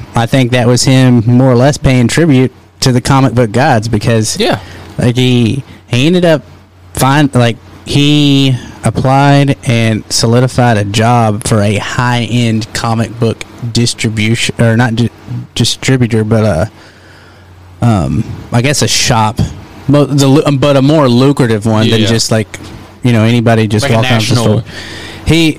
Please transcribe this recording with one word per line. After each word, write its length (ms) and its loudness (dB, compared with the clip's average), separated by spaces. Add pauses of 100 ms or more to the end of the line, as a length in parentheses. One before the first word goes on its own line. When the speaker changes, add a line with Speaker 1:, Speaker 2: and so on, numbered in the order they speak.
(140)
Speaker 1:
I 120 0
think 260 0
that 140 0
was 180 2
him 420 4
more 240 4
or 60 4
less 200 2
paying 320 0
tribute 440 2 (280)
to 120 2
the 80 0
comic 340 0
book 180 0
gods 360 0
because, 500 -2
Speaker 2:
Yeah. 220 -2 (380)
Speaker 1:
like, 180 0
he, 480 0 (240)
he 180 0
ended 180 2
up 180 2 (520)
find, 400 0
like, 220 0 (300)
he 680 2 (300)
applied 720 2 (100)
and 440 0
solidified 680 0
a 80 -2
job 600 0
for 160 0
a 140 0
high-end 1000 -2
comic 440 -4
book 240 -2 (300)
distribution, 880 -2
or 160 2
not 180 0
di-, 160 -2 (440)
distributor, 680 0
but 220 0
a, 1400 -8
um, 380 0 (280)
I 100 0
guess 200 -2
a 60 0
shop, 500 0 (500)
mo-, 160 4
the 220 0
lu-, 320 2
but 180 2
a 60 2
more 260 2
lucrative 580 2
one 240 2
than 120 2
Speaker 2:
Yeah. 40 0
Speaker 1:
just, 240 -2
like, 280 -2 (440)
you 100 2
know, 120 2
anybody 420 2
just 180 0
Speaker 2:
Like 80 0
a 40 2
Speaker 1:
walking 200 0
up 60 0
the 120 -4
Speaker 2:
national 260 0
Speaker 1:
store. 120 -10 (540)
He, 320 2